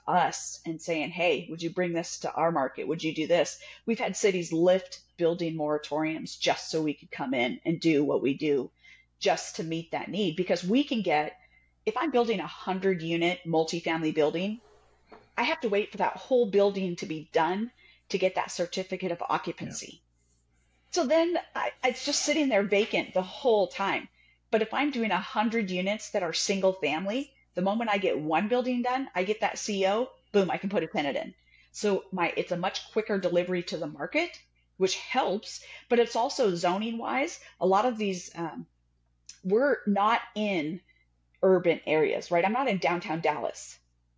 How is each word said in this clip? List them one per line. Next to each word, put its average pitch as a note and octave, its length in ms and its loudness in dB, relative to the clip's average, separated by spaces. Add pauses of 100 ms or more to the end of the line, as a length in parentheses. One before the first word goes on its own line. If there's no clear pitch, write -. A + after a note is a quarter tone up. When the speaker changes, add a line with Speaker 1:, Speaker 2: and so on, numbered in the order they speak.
Speaker 1:
us - 580 0
and E3+ 160 -6
saying, D#3+ 300 -4
"Hey, E3+ 400 0
would E3 120 -10
you E3+ 80 -4
bring F3+ 220 -2
this E3 280 -6
to D3+ 120 -6
our D#3+ 180 2
market? C#3 380 -2
Would E3 140 -4
you D#3 120 -2
do D#3 120 -2
this?" E3 320 2 (280)
We've A3+ 120 0
had G3 180 -4
cities F#3 360 0
lift F3+ 480 2 (160)
building E3+ 380 0
moratoriums D3+ 840 -4
just - 320 -2
so D#3+ 120 -2
we D3+ 120 -2
could - 160 -18
come C3+ 240 -4
in A#2+ 300 0
and D#3+ 140 0
do D3+ 260 4
what C#3 180 2
we C#3 120 2
do C#3+ 360 0 (500)
just - 360 -2
to D#3 80 -6
meet D#3+ 260 -6
that - 180 -6
need, F3 280 -2
because F3+ 280 0
we A#3 200 4
can A#3 180 -2
get, D#3 340 0 (480)
if G#3+ 120 -2
I'm D4 140 0
building A3+ 300 2
a D3 60 -6
hundred F#3 560 -2
unit E3+ 440 0
multifamily E3 680 0
building, E3 460 2 (760)
I - 60 0
have - 180 -2
to A#3 80 -2
wait G3+ 220 0
for G3+ 80 -10
that F#3+ 180 0
whole - 340 2
building G3 460 2
to - 100 -8
be D#3 260 -8
done F#3 380 0 (380)
to G3 100 -2
get F#3 180 0
that - 140 -2
certificate F#3 640 -4
of E3+ 160 -6
occupancy. - 580 -6
Speaker 2:
Yeah. - 180 -20 (840)
Speaker 1:
So E4 160 0
then E4 320 4 (160)
I, - 180 -4 (120)
it's B3+ 220 -2
just C#4+ 160 0
sitting D4 260 2
there G3+ 140 4
vacant G3 500 0
the F#3 80 2
whole G3+ 460 2
time. F3+ 420 -4 (420)
But A3 120 2
if A3 100 -4
I'm C4+ 180 0
doing A3+ 200 0
a F3+ 80 2
hundred G#3+ 520 0
units F#3+ 400 -2
that G3+ 120 0
are E3 100 -2
single F#3+ 400 2
family, G3 580 -2 (240)
the F3+ 60 -2
moment G#3+ 300 0
I G3+ 80 2
get F#3+ 200 2
one D#3+ 300 0
building B3 320 2
done, B3+ 340 -2
I F#3 100 0
get G#3 180 -2
that F#3+ 160 -2
C F#3+ 280 0
O, A3 220 0 (240)
boom, F#3+ 180 4
I C#3+ 60 -2
can G3 140 -6
put F#3 120 0
a D#3+ 40 -2
tenant D3 320 -2
in. - 160 -6 (380)
So G3+ 380 0
my, F3 280 -2
it's F3+ 140 -4
a F3 40 0
much - 360 -4
quicker G#3+ 260 0
delivery F3+ 460 2
to - 120 -6
the D#3 100 -6
market, D#3+ 440 -2 (480)
which F#3 180 2
helps, - 640 -2 (280)
but A#3 80 6
it's A3+ 180 2
also A#3+ 380 2
zoning F#3+ 420 0
wise. B3 420 -2 (220)
A F3 60 2
lot F#3+ 180 4
of B3 140 0
these, G3 360 -4
um, E3 300 -8 (800)
we're A#3+ 320 4 (100)
not G#3 360 2 (120)
in F3+ 460 -2 (600)
urban F3+ 440 4
areas, - 440 2
right? F3 140 4
I'm G#3 100 2
not C4+ 120 0
in G3 120 2
downtown E3+ 420 -2
Dallas, - 580 -4 (400)